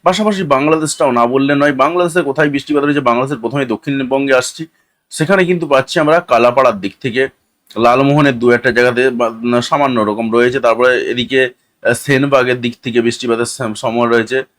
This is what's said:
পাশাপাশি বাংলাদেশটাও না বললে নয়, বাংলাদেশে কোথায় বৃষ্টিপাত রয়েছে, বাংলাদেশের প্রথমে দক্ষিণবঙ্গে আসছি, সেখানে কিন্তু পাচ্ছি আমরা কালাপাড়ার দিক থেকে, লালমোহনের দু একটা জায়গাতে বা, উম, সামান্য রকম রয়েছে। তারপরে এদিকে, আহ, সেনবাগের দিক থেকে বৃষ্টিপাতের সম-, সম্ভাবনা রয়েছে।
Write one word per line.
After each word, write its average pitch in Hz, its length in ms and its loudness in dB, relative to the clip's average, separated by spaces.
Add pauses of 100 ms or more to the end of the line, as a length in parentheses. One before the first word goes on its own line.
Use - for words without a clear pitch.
পাশাপাশি 190 400 0
বাংলাদেশটাও 147 720 0
না 120 140 2
বললে 135 280 0
নয়, 143 180 2
বাংলাদেশে 170 500 0
কোথায় 147 280 0
বৃষ্টিপাত 143 340 -2
রয়েছে, 143 160 0
বাংলাদেশের 127 380 -2
প্রথমে 120 280 -4
দক্ষিণবঙ্গে 135 680 -2
আসছি, 131 320 -4 (440)
সেখানে 185 340 0
কিন্তু 170 220 -2
পাচ্ছি 139 340 0
আমরা 156 200 4
কালাপাড়ার 120 600 2
দিক 98 200 -8
থেকে, 131 280 -2 (480)
লালমোহনের 135 640 2
দু 120 120 2
একটা 120 200 2
জায়গাতে 123 400 2
বা, 120 180 -2
উম, 117 320 -2
সামান্য 131 400 -2
রকম 110 320 -2
রয়েছে। 123 280 2
তারপরে 117 500 2
এদিকে, 123 340 -2
আহ, - 480 -6
সেনবাগের 131 680 0
দিক 120 220 -6
থেকে 120 200 0
বৃষ্টিপাতের 117 420 -2
সম-, 117 300 -8
সম্ভাবনা 117 360 -2
রয়েছে। 117 340 0 (140)